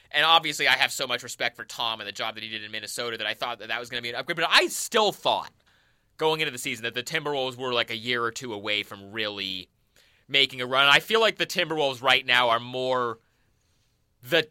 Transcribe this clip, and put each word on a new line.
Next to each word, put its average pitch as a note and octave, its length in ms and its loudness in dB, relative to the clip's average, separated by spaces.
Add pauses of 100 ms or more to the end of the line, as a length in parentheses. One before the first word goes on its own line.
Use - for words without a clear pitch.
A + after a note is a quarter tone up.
(120)
and D3 140 4
obviously, D#3 420 4
I C3 100 6
have C3 140 2
so C#3 140 -4
much B2 160 -4
respect A#2+ 340 -6
for A2 100 -14
Tom A2+ 360 -6
and G2+ 60 -10
the G#2 40 -10
job A2 240 -6
that A2 80 -12
he A2 60 -10
did A2 140 -8
in G#2+ 80 -14
Minnesota A2 460 -8
that G#2+ 100 -4
I A2 80 -2
thought A#2 240 -6
that A2 80 -14
that A2+ 120 -4
was A#2+ 100 -12
gonna B2 120 -6
be A#2+ 80 -6
an A#2+ 60 -8
upgrade. D#3 220 -6
But E3 120 0
I C#4+ 180 6
still - 440 0
thought G2 400 -2 (680)
going D#3 240 0
into D3 100 -2
the B2 60 -12
season A#2+ 260 -8
that A#2 120 -4
the B2 80 -4
Timberwolves C#3+ 520 -4
were, B2+ 160 -6
like, A#2 200 0
a A#2 40 -6
year A#2+ 280 -2
or A2+ 80 -2
two A#2+ 220 -10
away G#2 280 -2
from G2+ 300 -12
really G2+ 580 -6 (580)
making C3+ 340 2
a B2 40 -2
run. C3 220 4
And C#3+ 40 8
I D3 80 10
feel A3 220 0
like G#3+ 160 2
the F3 80 0
Timberwolves D3+ 560 -2
right C3 240 4
now B2 240 4
are A#2 100 4
more B2+ 600 -2 (1080)
the D#3+ 240 2